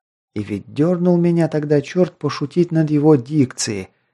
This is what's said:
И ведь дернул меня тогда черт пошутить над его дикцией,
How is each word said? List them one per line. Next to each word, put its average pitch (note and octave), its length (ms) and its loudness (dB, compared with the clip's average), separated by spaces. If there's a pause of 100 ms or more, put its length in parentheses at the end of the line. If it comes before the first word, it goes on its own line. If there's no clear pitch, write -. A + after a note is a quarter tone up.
(360)
И G#2 80 -8
ведь G#2 280 -10
дернул F3 460 2
меня E3+ 300 2
тогда D3 340 0
черт F3 360 -2
пошутить D3+ 540 -4
над D#3+ 200 0
его D3+ 240 4
дикцией, B2 760 -2 (240)